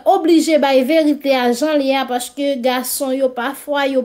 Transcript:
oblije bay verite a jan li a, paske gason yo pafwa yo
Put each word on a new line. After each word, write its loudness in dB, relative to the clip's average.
oblije 4
bay 4
verite 2
a 0
jan 0
li 0
a, -2
paske -4
gason -2
yo 0
pafwa -4
yo 0